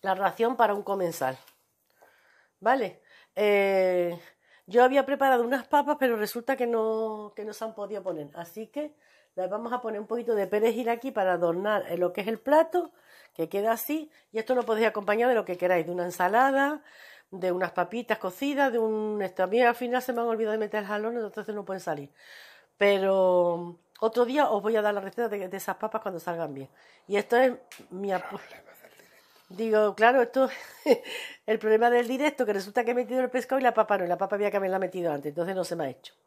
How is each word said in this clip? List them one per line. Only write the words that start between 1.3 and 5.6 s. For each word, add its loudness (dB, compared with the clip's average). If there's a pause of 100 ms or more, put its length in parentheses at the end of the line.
¿Vale? 0 (360)
Eh, 2 (480)
yo 4
había 4
preparado 2
unas -4